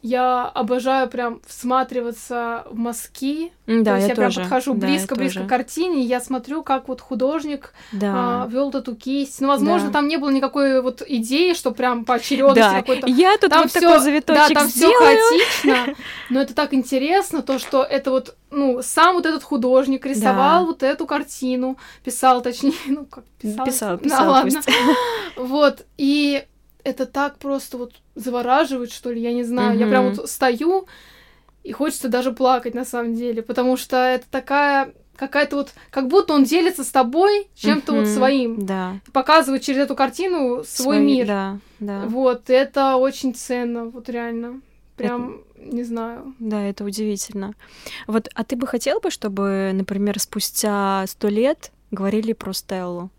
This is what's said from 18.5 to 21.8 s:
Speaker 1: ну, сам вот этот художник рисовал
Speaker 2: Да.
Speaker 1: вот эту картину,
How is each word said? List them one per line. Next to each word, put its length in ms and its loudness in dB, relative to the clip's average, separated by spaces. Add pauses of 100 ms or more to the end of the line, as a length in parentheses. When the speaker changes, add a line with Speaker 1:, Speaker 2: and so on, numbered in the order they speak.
Speaker 1:
ну, 300 0
сам 340 4
вот 100 0
этот 160 -2
художник 640 2
рисовал 540 2
Speaker 2:
Да. 60 0
Speaker 1:
вот 180 -4
эту 220 -2
картину, 680 -4 (280)